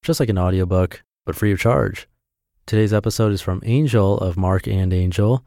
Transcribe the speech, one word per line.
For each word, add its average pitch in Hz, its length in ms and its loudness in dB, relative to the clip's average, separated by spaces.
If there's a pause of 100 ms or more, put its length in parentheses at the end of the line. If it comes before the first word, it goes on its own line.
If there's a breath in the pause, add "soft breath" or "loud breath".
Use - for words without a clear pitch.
just - 180 -2
like 123 80 0
an 98 80 0
audiobook, 92 640 0 (220)
but - 100 -6
free 104 160 0
of 95 80 0
charge. - 480 0 (600)
Today's 107 260 2
episode 107 400 0
is 98 80 -2
from 92 240 -6
Angel 113 540 2
of 90 180 -2
Mark 92 300 0
and 95 260 0
Angel 101 540 0